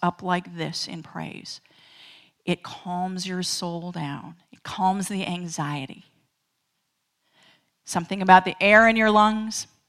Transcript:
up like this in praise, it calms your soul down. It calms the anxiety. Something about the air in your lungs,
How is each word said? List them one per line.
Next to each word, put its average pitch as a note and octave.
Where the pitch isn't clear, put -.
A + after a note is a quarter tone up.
up F3
like F3+
this D#3+
in E3
praise, -
it F3
calms F3+
your F3+
soul F3
down. D#3+
It -
calms F#3+
the G3
anxiety. D#3+
Something F3+
about F#3
the F#3
air G#3+
in A3+
your A3
lungs, G#3+